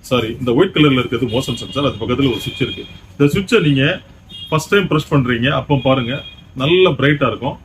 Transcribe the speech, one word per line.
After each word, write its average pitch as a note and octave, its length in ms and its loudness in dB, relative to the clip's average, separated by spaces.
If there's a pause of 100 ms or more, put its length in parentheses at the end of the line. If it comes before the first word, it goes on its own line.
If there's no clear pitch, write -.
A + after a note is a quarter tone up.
சாரி, A#2 300 0
இந்த B2 200 -4
ஒயிட் F#3 180 2
கலர்ல C#3 260 4
இருக்கிறது A#2 320 -2
மோஷன் B2+ 260 -4
சென்சார். A#2+ 280 -4
அது A2 120 -4
பக்கத்துல B2 320 0
ஒரு G2+ 120 -6
சுவிட்ச் - 220 -4
இருக்கு. G2 180 -10 (300)
இந்த C#3+ 200 2
சுவிட்சை G3 340 0
நீங்க C3+ 160 2 (640)
ஃபர்ஸ்ட் D#3 240 -2
டைம் G3 180 2
பிரஸ் D#3 220 -2
பண்றீங்க, B2 360 0 (100)
அப்போ C3+ 160 -2 (100)
பாருங்க, C3 280 0 (500)
நல்ல F3+ 360 4
பிரைட்டா C#3 320 2
இருக்கும். A2 340 -6